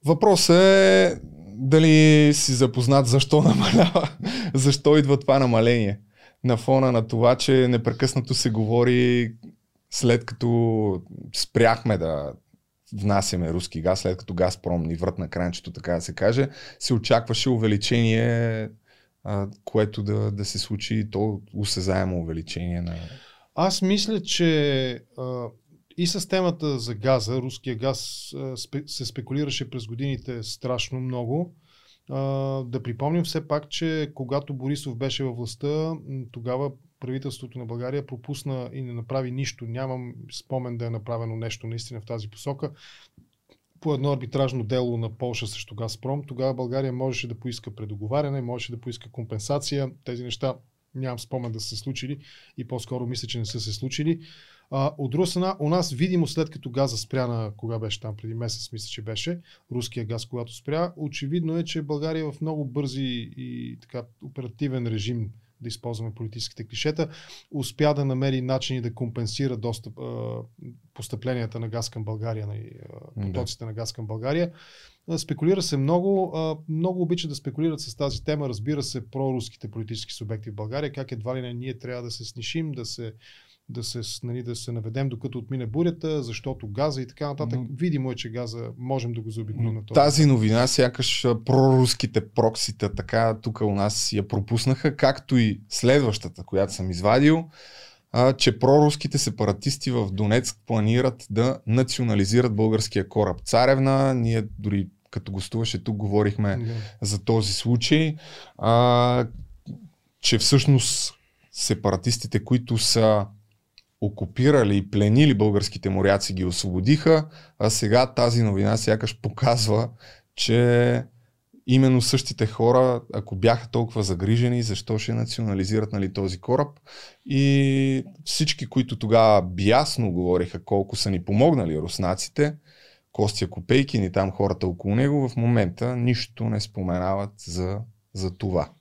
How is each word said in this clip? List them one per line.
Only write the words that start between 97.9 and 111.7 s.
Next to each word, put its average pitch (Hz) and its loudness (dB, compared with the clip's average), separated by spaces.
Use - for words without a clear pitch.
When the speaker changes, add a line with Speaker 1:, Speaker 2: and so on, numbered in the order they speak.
Speaker 1:
а, 123 4
че 120 2
проруските 147 4
сепаратисти 107 -2
в 117 0
Донецк 107 0
планират 117 0
да 120 0
национализират 113 2
българския 110 0
кораб 95 0
Царевна. 135 4
Ние 113 0
дори 101 -2
като 101 -8
гостуваше 110 -4
тук, 110 -4
говорихме 104 2
Speaker 2:
Да. 117 -4
Speaker 1:
за 101 -2
този 107 2
случай, 151 2
а, 120 4
че - 2
всъщност - 4
сепаратистите, - 0